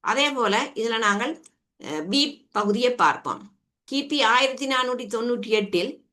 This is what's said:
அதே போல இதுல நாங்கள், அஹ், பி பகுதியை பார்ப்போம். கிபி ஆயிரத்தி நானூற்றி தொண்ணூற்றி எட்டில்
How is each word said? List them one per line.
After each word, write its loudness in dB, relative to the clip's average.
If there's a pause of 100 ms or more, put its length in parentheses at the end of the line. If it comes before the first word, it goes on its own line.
அதே 2
போல 2 (200)
இதுல -2
நாங்கள், 0 (480)
அஹ், -6
பி 2 (300)
பகுதியை 2
பார்ப்போம். 0 (460)
கிபி -2
ஆயிரத்தி 2
நானூற்றி -2
தொண்ணூற்றி -4
எட்டில் 0 (200)